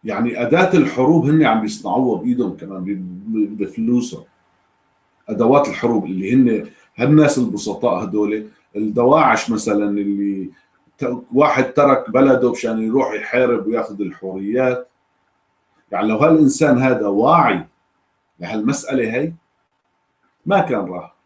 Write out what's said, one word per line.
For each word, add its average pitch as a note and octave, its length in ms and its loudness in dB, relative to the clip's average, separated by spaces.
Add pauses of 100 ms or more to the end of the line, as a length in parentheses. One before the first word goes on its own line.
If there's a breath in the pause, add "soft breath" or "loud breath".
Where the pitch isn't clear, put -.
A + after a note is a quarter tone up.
يعني A#2 380 -4
أداة F3+ 340 2
الحروب C#3 500 2
هن D#3 180 2
عم A2+ 160 2
بيصنعوها G#2+ 600 -4
بإيدهم A#2+ 360 -4
كمان، F#2+ 280 -12
ب-، F#2+ 480 -10
ب-، G#2 300 -4
بفلوسهم. A2+ 640 -4 (1040)
أدوات A#2+ 400 4
الحروب A2+ 360 -2
اللي F#2+ 300 -4
هن A#2 360 2 (260 loud breath)
هالناس C#3+ 420 4
البسطاء A2 680 -2
هدول، G#2 420 -2 (300 loud breath)
الدواعش A#2+ 760 2
مثلا، G#2 340 -2
اللي G2+ 680 -4 (480 soft breath)
ت-، B2 240 -6 (120)
واحد C3+ 380 2
ترك C3+ 380 2
بلده B2+ 420 4
مشان A2+ 300 -4
يروح A2 300 0
يحارب A#2 540 0
وياخذ A2 340 -4
الحوريات. G#2 880 -4 (1040)
يعني G#2 160 -2
لو A2 80 0
هالإنسان D3 640 4
هذا B2 280 0
واعي A2+ 600 2 (760)
لهالمسألة A2+ 720 -4
هي، D#3 180 -4 (1120)
ما F#3 140 2
كان B2 240 -2
راح. F2+ 300 -12 (120)